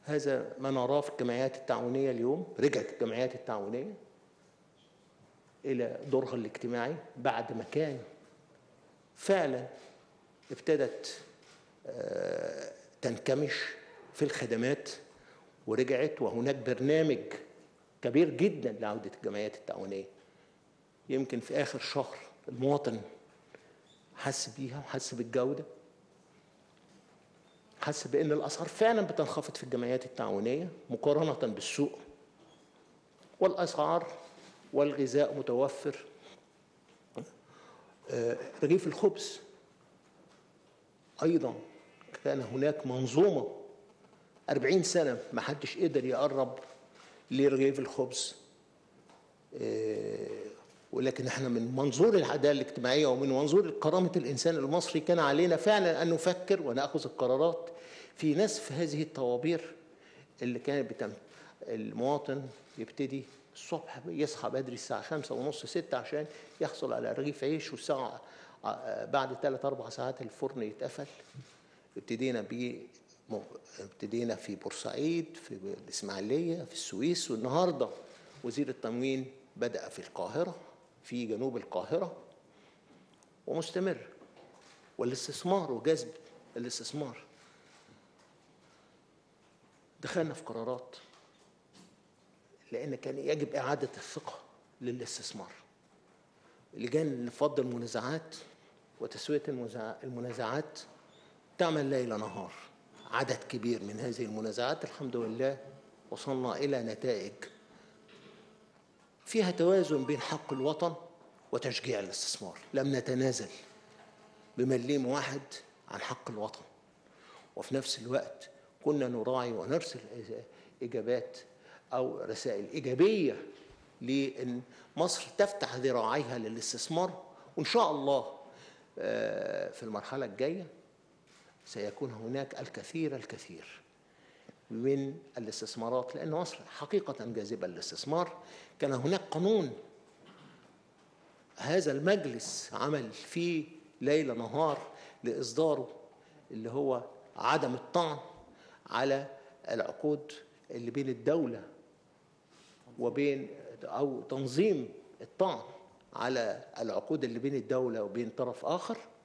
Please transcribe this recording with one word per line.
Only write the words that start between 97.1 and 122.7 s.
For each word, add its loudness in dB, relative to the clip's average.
لفض 0
المنازعات -4
وتسوية -2
المنازع-، -6
المنازعات -4
تعمل 4
ليل 0
نهار. -4
عدد 0
كبير -2
من -8
هذه -4
المنازعات -2
الحمد -6
لله 0
وصلنا -2
إلى 0
نتائج -2
فيها 4
توازن 6
بين 0
حق -4
الوطن 0
وتشجيع -2
الاستثمار. -6
لم 2
نتنازل 0
بمليم 2
واحد -2
عن -8
حق -6
الوطن، -6
وفي -6
نفس -2
الوقت -4
كنا 2
نراعي 0
ونرسل -2
إجابات -2
أو 0
رسائل -4